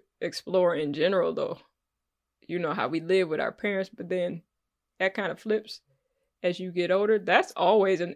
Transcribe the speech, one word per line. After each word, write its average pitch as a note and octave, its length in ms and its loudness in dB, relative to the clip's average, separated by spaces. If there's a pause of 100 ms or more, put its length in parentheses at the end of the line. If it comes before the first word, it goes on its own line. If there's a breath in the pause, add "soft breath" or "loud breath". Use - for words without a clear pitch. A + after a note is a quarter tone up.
(220)
explore F3 540 0
in D3 180 -2
general, E3+ 400 2
though. D3 260 -6 (880)
You E3+ 120 -4
know D#3 140 -2
how A#2 160 -2
we E3 100 -2
live F3 300 0
with D#3 100 -2
our C#3+ 120 -2
parents, F#3+ 440 -4
but F3 140 -10
then F3 320 -4 (580)
that F#3+ 160 0
kind F#3+ 160 -4
of - 80 -10
flips G#3+ 420 -4 (640)
as F3+ 160 -2
you F#3 120 -8
get F3 200 0
older. G#3 280 4
That's F#3 360 2
always F#3+ 460 4
an F3 140 -6